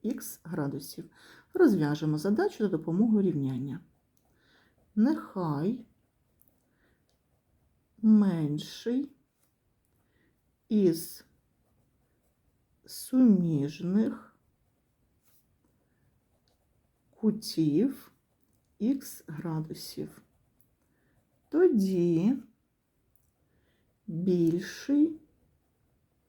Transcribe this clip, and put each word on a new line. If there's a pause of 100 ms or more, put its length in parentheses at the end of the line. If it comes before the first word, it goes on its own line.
х
градусів. (440)
Розв'яжемо
задачу
за
допомогою
рівняння. (1160)
Нехай (2250)
менший (1600)
із (1600)
суміжних (2750)
кутів (680)
х
градусів. (1300)
Тоді (1700)
більший (1080)